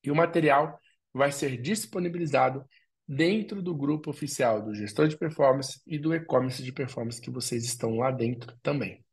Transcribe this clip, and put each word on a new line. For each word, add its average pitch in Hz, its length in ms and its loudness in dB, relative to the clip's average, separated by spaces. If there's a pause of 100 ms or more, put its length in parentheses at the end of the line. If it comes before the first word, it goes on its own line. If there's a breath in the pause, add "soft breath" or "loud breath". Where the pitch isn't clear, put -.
E 143 80 -2
o 147 40 2
material 156 600 4 (360 soft breath)
vai 143 180 4
ser 131 300 -4
disponibilizado 160 1040 0 (420 soft breath)
dentro 190 540 0
do 175 140 -4
grupo 151 340 -2
oficial 127 520 0
do 107 120 -6
Gestor 104 340 0
de 156 100 0
Performance 139 680 2
e 156 120 -6
do 160 160 0
E-commerce 131 480 0
de 127 120 -10
Performance 120 480 -6
que 127 100 -10
vocês 120 320 -4
estão 117 340 -2
lá 131 140 2
dentro 120 500 -4
também. 135 400 -4 (120)